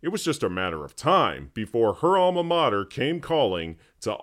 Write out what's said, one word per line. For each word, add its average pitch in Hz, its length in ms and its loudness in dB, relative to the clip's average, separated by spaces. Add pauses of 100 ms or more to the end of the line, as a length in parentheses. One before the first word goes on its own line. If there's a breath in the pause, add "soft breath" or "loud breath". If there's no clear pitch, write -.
It 151 80 -4
was 190 140 -4
just - 200 -2
a 98 80 0
matter 90 340 -4
of - 120 -16
time 107 580 0
before 110 400 2
her 185 240 2
alma 180 240 2
mater 156 420 2
came 147 360 -4
calling 92 580 0 (240 soft breath)
to 107 100 -4 (100)